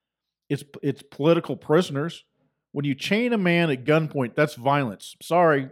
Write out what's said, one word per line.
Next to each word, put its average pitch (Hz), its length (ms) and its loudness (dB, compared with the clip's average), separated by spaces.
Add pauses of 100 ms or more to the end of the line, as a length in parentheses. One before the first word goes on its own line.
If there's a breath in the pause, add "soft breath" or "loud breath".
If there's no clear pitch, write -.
(480)
It's, 143 160 -4 (180)
it's 139 200 -4
political 160 560 0
prisoners. 147 640 -2 (480)
When 143 140 -6
you 139 100 -2
chain 240 380 -2
a 226 40 0
man 170 340 2
at 131 120 -4
gunpoint, 147 520 0
that's 151 200 0
violence. 127 640 -2
Sorry, 160 500 2